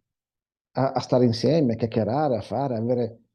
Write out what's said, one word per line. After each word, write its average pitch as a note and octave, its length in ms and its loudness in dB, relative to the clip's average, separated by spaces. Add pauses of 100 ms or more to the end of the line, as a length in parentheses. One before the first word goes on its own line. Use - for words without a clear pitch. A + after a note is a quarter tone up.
(720)
a, C3 220 0
a B2 80 -2
stare B2+ 240 2
insieme, B2 480 2
a - 20 -4
chiacchierare, A#2 600 0
a G#2 60 -2
fare, B2+ 340 -4
avere, A#2 440 -2 (160)